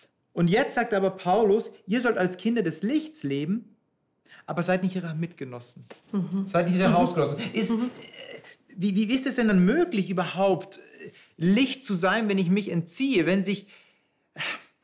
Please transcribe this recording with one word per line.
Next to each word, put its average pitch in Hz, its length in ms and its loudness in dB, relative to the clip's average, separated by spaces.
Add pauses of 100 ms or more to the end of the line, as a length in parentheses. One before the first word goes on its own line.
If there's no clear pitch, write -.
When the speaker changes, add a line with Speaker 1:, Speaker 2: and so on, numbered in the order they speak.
(320)
Speaker 1:
Und 170 160 2
jetzt 220 280 2
sagt - 180 0
aber 196 160 2
Paulus, 202 640 2 (140)
„Ihr 220 140 0
sollt 247 180 0
als 180 200 0
Kinder 233 240 0
des 160 200 -4
Lichts 294 420 -2
leben, 147 520 -4 (720)
aber 160 140 -4
seid 185 220 0
nicht 185 120 -2
ihre 170 200 -6
Mitgenossen. 131 720 -10 (260)
Speaker 2:
Mhm. 190 340 -2
Speaker 1:
Seid 170 220 0
nicht 180 100 2
ihre 190 120 4
Speaker 2:
Mhm. 226 40 4
Speaker 1:
Hausgenossen.“ - 460 2 (140)
Ist, 202 180 0
Speaker 2:
Mhm. 233 140 0
Speaker 1:
äh, - 560 -14 (360)
wie, 190 180 -2
wie, 214 140 2
wie 240 60 0
ist 262 100 -2
es 269 100 -2
denn 233 120 2
dann 185 180 6
möglich, 208 460 2
überhaupt, 180 640 0
äh, - 340 -20 (260)
Licht 214 460 2
zu 202 120 -2
sein, 196 340 0
wenn 196 80 2
ich 185 140 2
mich 202 180 0
entziehe, 180 560 0
wenn 190 180 2
sich, 196 220 -4 (1200)